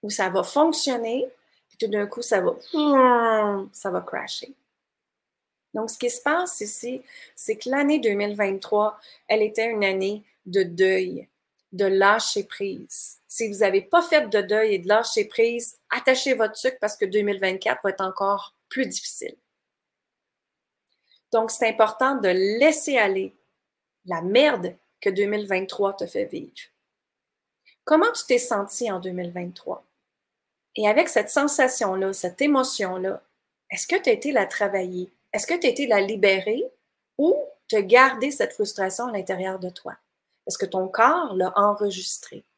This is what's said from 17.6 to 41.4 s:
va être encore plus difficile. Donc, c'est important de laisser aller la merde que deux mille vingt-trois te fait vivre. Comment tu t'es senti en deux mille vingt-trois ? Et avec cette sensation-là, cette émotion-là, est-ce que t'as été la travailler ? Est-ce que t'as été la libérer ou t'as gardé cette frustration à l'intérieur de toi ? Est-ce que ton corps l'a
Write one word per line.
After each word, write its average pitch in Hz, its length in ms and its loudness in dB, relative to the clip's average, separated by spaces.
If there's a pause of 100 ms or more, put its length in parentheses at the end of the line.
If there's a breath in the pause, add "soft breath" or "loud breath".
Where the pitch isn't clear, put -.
va 202 60 0
être 190 140 -4
encore 196 520 -2 (140)
plus 262 180 -2
difficile. - 480 -4 (2000)
Donc, 226 180 2
c'est - 160 0
important 226 500 2
de 202 120 0
laisser 240 680 2
aller 190 360 0 (680)
la 175 160 -6
merde 196 540 2 (260)
que - 80 0
deux 190 160 0
mille 208 220 -4
vingt-trois 196 480 -2
te - 120 -8
fait 202 200 -4
vivre. - 260 -12 (1300 soft breath)
Comment 349 280 4
tu - 140 -4
t'es 247 100 2
senti 214 560 -2
en 180 80 -6
deux 185 120 -8
mille 175 200 -8
vingt-trois ? 180 500 -10 (920)
Et 208 100 0
avec 247 220 4
cette 208 220 2
sensation-là, 247 800 2
cette 180 300 -4
émotion-là, 208 800 0 (480)
est-ce - 160 -2
que 339 100 0
t'as 277 160 2
été 269 200 0
la 220 120 2
travailler ? 185 680 -4 (220)
Est-ce 208 140 0
que 330 80 0
t'as 349 140 2
été 247 180 0
la 208 160 4
libérer 202 680 0 (460)
ou 320 180 2 (340)
t'as 220 120 0
gardé 240 500 4
cette 277 220 -2
frustration 202 540 -4
à 247 60 -8
l'intérieur 190 460 -6
de 180 120 -8
toi ? - 260 -14 (500)
Est-ce - 120 -2
que 196 80 -2
ton 185 220 -4
corps 254 460 2
l'a 185 220 0